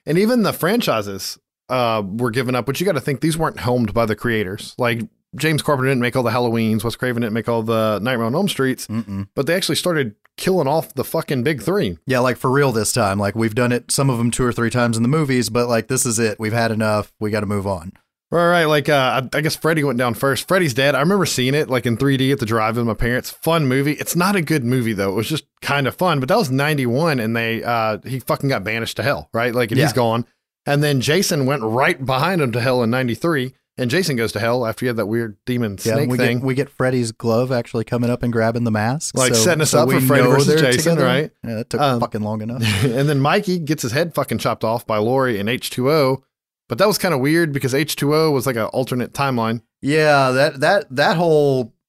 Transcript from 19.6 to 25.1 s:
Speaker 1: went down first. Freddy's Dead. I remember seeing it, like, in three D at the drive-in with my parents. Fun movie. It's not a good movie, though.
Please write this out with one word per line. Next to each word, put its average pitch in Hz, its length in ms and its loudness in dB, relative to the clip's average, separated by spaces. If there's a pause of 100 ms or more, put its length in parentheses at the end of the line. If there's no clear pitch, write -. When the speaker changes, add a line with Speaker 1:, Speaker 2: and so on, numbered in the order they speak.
Speaker 1:
went 123 140 -2
down 123 160 0
first. 135 340 -2
Freddy's 175 260 0
Dead. 143 200 2
I 127 60 0
remember 185 260 2
seeing 131 280 0
it, 143 160 -2
like, 127 160 -2
in 117 100 0
three 135 220 2
D 131 140 2
at 135 60 0
the 113 80 -2
drive-in 113 400 0
with 107 120 -2
my - 20 -10
parents. 120 300 -2
Fun 160 360 0
movie. 139 260 2
It's - 240 -6
not 196 200 2
a 180 60 0
good 147 220 -2
movie, 117 300 0
though. 98 160 0